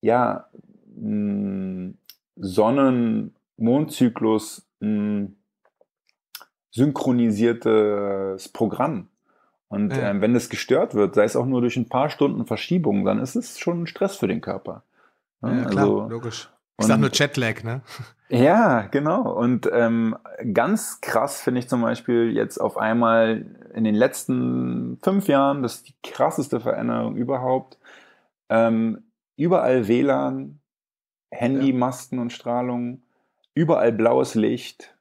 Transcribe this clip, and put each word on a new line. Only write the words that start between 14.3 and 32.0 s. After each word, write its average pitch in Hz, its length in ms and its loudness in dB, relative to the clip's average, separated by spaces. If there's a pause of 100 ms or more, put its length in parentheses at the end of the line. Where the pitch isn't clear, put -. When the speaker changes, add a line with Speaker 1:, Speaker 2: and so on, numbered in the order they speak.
Speaker 1:
Körper. - 420 -10 (580)
Ne? - 180 -2
Speaker 2:
Ja, - 60 -4
klar, - 200 0
Speaker 1:
Also, 104 240 0
Speaker 2:
logisch. 117 400 -10 (280)
Ich 107 80 0
sag 110 100 6
Speaker 1:
und 113 60 4
Speaker 2:
nur 135 100 2
Jetlag, 127 520 0
ne? 117 180 -8 (480)
Speaker 1:
Ja, 147 520 4
genau. 151 400 0 (120)
Und, 120 380 0
ähm, 113 460 2 (360)
ganz 151 480 0
krass - 400 -2
finde 123 180 0
ich 123 100 -8
zum 120 120 0
Beispiel 117 540 0
jetzt 110 240 -2
auf - 180 -2
einmal 113 680 2 (280)
in 113 100 -2
den 107 120 2
letzten 123 1080 -2
fünf 190 260 2
Jahren, 139 360 2
das 117 120 -4
ist - 140 -20
die - 140 -20
krasseste 139 560 -2
Veränderung 113 560 -4
überhaupt, 127 600 -4 (720)
ähm, 113 540 2 (340)
überall 131 500 2
W 120 140 4
lan, 135 580 -2 (720)
Handymasten 131 840 0